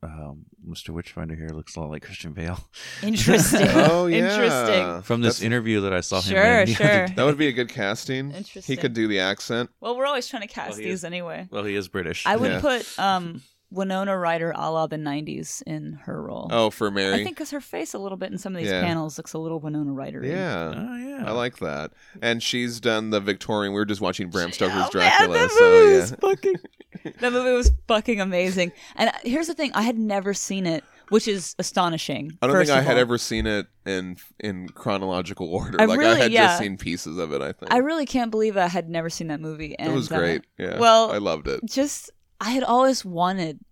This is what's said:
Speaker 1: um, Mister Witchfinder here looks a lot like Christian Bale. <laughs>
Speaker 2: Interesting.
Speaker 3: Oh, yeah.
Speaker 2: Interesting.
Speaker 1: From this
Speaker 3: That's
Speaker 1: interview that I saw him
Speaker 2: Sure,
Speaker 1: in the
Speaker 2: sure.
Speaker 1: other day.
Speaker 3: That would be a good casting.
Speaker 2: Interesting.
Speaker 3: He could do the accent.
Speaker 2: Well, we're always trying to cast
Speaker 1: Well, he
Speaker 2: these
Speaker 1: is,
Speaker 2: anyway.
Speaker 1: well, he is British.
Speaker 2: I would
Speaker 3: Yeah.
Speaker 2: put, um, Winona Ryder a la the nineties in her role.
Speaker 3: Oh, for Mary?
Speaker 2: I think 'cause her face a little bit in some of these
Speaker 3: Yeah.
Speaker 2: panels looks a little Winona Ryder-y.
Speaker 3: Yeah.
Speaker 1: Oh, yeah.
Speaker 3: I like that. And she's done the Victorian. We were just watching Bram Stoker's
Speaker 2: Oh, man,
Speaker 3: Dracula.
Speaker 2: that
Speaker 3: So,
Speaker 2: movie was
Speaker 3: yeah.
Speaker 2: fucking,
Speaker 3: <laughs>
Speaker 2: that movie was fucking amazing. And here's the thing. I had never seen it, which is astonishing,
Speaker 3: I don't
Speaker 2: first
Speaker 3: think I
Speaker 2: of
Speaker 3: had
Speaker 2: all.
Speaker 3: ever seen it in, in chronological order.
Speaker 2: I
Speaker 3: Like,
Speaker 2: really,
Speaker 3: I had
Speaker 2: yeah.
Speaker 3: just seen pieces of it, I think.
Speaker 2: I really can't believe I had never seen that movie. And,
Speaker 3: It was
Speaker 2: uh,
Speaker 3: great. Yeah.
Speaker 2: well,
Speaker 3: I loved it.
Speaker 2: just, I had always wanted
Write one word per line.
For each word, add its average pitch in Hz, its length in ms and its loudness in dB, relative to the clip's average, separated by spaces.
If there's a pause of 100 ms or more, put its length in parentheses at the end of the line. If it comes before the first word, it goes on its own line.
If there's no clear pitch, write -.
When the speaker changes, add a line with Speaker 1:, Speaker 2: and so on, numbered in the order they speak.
Speaker 1:
um, 78 440 -14 (220)
Mister 85 240 -14
Witchfinder 82 440 -10
here 80 140 -10
looks 78 260 -12
a 85 40 -10
lot 76 100 -8
like 76 120 -10
Christian 87 300 -14
Bale. 87 260 -8 (240)
<laughs> - 220 -14
Speaker 2:
Interesting. - 720 4
Speaker 3:
Oh, 175 320 6
yeah. 170 260 2
Speaker 2:
Interesting. 92 720 2
Speaker 1:
From 117 180 0
this 117 160 2
Speaker 3:
That's - 80 -6
Speaker 1:
interview 113 380 2
that 98 100 0
I 90 80 2
saw 95 200 -2
him 92 140 -2
Speaker 2:
Sure, 214 280 6
Speaker 1:
in 185 40 6
the 117 80 2
Speaker 2:
sure. 208 120 2
Speaker 1:
other 196 220 6
day. 185 60 -6
Speaker 3:
That 127 100 2
would 143 140 4
be 151 80 2
a 135 60 2
good 117 160 -2
casting. 131 640 -4
Speaker 2:
Interesting. 190 300 -14 (120)
Speaker 3:
He 123 60 -6
could 131 140 -2
do 113 120 2
the 104 140 0
accent. 101 500 -2 (100)
Speaker 2:
Well, 240 160 -6
we're 262 100 -2
always 277 200 -4
trying 226 160 -10
to 214 60 -14
cast - 220 -10
Speaker 1:
Well, 208 80 -12
he 214 80 -12
Speaker 2:
these 185 80 -4
Speaker 1:
is, 175 100 -10
Speaker 2:
anyway. 170 480 -10
Speaker 1:
well, 104 100 -6
he 101 140 -4
is 98 100 -4
British. 90 400 -4
Speaker 2:
I 202 80 2
would 233 160 0
Speaker 3:
Yeah. 92 100 -2
Speaker 2:
put, 254 380 -2
um, 180 440 -2 (260)
Winona 190 480 -4
Ryder 165 380 -2
a 156 160 -4
la 160 160 0
the 156 100 -6
nineties 151 720 -8
in 156 280 -10 (100)
her 151 180 -8
role. - 300 -10
Speaker 3:
Oh, 113 180 2
for 104 180 -2
Mary? 98 320 0
Speaker 2:
I 104 40 -2
think 311 120 -8
'cause 311 140 -10
her 285 100 -8
face - 340 -10
a 233 40 -8
little 196 180 -8
bit 190 140 -8
in 190 80 -8
some 190 160 -8
of 175 80 -6
these 104 80 -2
Speaker 3:
Yeah. 92 120 0
Speaker 2:
panels 151 360 -2
looks - 140 -16
a 165 60 -8
little 165 200 -6
Winona 151 340 -4
Ryder-y. 139 360 -8
Speaker 3:
Yeah. 135 460 -4
Speaker 1:
Oh, 240 220 -8
yeah. 262 320 -10
Speaker 3:
I 107 40 -4
like 120 260 -4
that. 78 320 -6 (320)
And 117 180 -2
she's 120 380 -4
done 110 320 0
the 107 80 2
Victorian. 101 540 -2
We 101 80 -2
were 110 40 2
just 104 160 -4
watching 92 300 -2
Bram 87 220 -2
Stoker's 95 240 0
Speaker 2:
Oh, - 60 0
man, 90 100 0
Speaker 3:
Dracula. - 460 4
Speaker 2:
that 494 120 2
Speaker 3:
So, 453 140 8
Speaker 2:
movie 453 320 10
was - 160 2
Speaker 3:
yeah. - 80 -10
Speaker 2:
fucking, 381 340 0 (640)
Speaker 3:
<laughs> - 40 -12
Speaker 2:
that 240 120 0
movie 247 240 2
was 240 160 6 (160)
fucking 214 320 0
amazing. 185 500 0 (240)
And 226 160 2 (140)
here's 311 240 -2
the 339 60 -4
thing. 285 200 -4
I 208 80 0
had 233 160 0
never 202 340 -2
seen 196 320 -4
it, 165 200 -2 (240)
which 220 180 4
is 196 320 -4
astonishing, 160 840 -4
Speaker 3:
I 120 60 0
don't 135 80 4
Speaker 2:
first 180 140 6
Speaker 3:
think 139 80 6
I 131 60 6
Speaker 2:
of 143 40 2
Speaker 3:
had 131 80 4
Speaker 2:
all. 123 60 6
Speaker 3:
ever 120 180 2
seen 110 300 -2
it 104 180 0 (180)
in, 92 320 -4 (220)
in 92 300 -6
chronological 95 840 -4
order. 107 280 -2
Speaker 2:
I 220 60 8
Speaker 3:
Like, 220 120 2
Speaker 2:
really, 302 220 6
Speaker 3:
I - 20 6
had 233 100 4
Speaker 2:
yeah. 226 140 6
Speaker 3:
just 175 140 4
seen 98 160 -4
pieces 85 420 -6
of 80 140 -4
it, 69 100 -2
I 71 80 -4
think. - 240 -2
Speaker 2:
I 247 40 6
really 294 280 0
can't 240 240 -2
believe 220 260 0
I 180 120 2
had 175 200 -4
never 165 220 -4
seen 170 160 -10
that 151 140 -6
movie. 156 360 -10
And, - 140 -6
Speaker 3:
It - 60 -2
was 135 140 -2
Speaker 2:
uh, - 80 -2
Speaker 3:
great. 85 240 0 (140)
Yeah. 90 220 -6
Speaker 2:
well, 226 320 6
Speaker 3:
I - 80 -2
loved 80 300 -2
it. 69 200 -4
Speaker 2:
just, - 440 -4 (260)
I 208 120 -4
had 262 140 0
always 254 380 4
wanted 175 580 -2 (120)